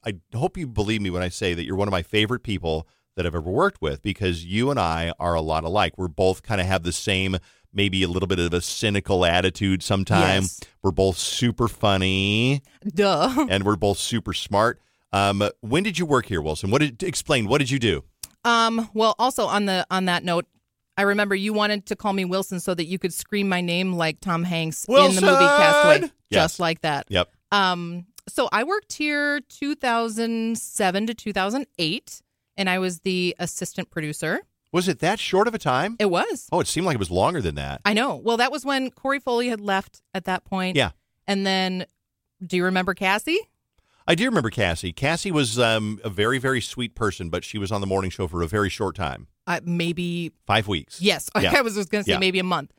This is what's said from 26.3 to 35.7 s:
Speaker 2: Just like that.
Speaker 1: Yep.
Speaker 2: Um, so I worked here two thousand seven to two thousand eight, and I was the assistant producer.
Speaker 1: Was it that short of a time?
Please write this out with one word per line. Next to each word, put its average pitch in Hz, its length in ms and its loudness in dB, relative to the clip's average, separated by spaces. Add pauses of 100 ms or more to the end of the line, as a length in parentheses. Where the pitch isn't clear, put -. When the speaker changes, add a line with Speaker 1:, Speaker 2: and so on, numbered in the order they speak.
Speaker 2:
Just - 160 -2
like 165 220 0
that. 147 280 -2
Speaker 1:
Yep. 90 200 0 (220)
Speaker 2:
Um, 175 540 0 (240)
so 254 220 0
I 214 120 2
worked 392 300 -4
here 294 480 -2
two - 320 -6
thousand 226 840 -2
seven 196 480 -2
to 233 80 -6
two 208 180 -8
thousand 208 320 -2 (140)
eight, 175 420 -4 (340)
and 190 140 -2
I 185 80 0
was 185 220 -4
the 180 400 -2
assistant - 500 -8
producer. 160 520 -4 (300)
Speaker 1:
Was 175 160 2
it 165 120 0
that 190 200 0
short 196 280 2
of 226 80 -4
a - 40 -4
time? 156 400 0